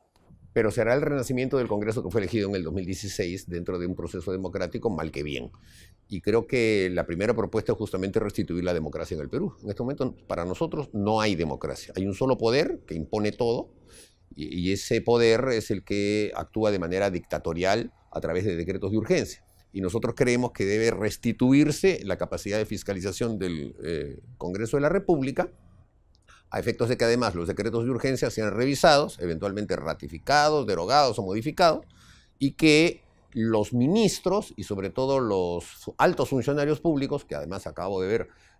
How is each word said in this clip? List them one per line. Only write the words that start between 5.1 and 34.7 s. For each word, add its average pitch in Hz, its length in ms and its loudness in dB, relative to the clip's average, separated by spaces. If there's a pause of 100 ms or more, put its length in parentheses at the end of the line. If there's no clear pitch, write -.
que 71 140 -6
bien. 65 260 -6 (560)
Y 95 140 -8
creo 110 260 0
que 110 460 2
la 87 140 0
primera 101 280 0
propuesta 107 380 -2
es 98 60 -2
justamente 98 420 -2
restituir 95 420 -2
la 90 100 0
democracia 80 440 -4
en 76 60 -6
el 71 60 -8
Perú. 151 360 -4
En 104 60 -8
este 101 120 -6
momento, 131 320 -4 (140)
para 85 160 -2
nosotros, 139 480 -4
no 107 280 2
hay 107 140 4
democracia. 73 600 -6
Hay 95 100 -2
un 98 80 -2
solo 131 240 0
poder 131 480 0
que - 80 -10
impone 104 380 -2
todo, 120 380 -2 (640)
y, 76 220 -10
y 90 180 0
ese 107 280 0
poder 117 480 6
es 113 240 -2
el 95 100 -4
que 101 540 0
actúa 107 340 0
de 101 80 2
manera 92 320 0
dictatorial 87 840 -2 (200)
a - 80 -6
través 87 240 -2
de 98 100 0
decretos 95 380 -4
de 107 60 2
urgencia. - 460 -2 (280)
Y 98 80 -6
nosotros 110 360 -2
creemos 123 360 2
que 98 140 -2
debe 110 260 2
restituirse 131 1120 2
la 92 120 -2
capacidad 95 420 -4
de 107 80 0
fiscalización 101 760 -4
del, 82 420 -4
eh, 71 380 -6 (160)
Congreso 101 400 -4
de 139 60 2
la 151 80 4
República, 170 600 0 (1000)
a 104 100 -4
efectos 113 280 -2
de 123 80 2
que 123 80 0
además 117 300 2
los 85 140 -4
decretos 107 360 -2
de 127 60 -2
urgencia 131 400 0
sean 107 240 -2
revisados, 143 640 4
eventualmente 95 540 -4
ratificados, 123 920 0
derogados 110 520 2
o 113 40 -4
modificados, 147 600 2 (540)
y 139 140 0
que 160 500 6 (300)
los 110 400 2
ministros 185 840 2
y 101 80 -12
sobre 98 280 -4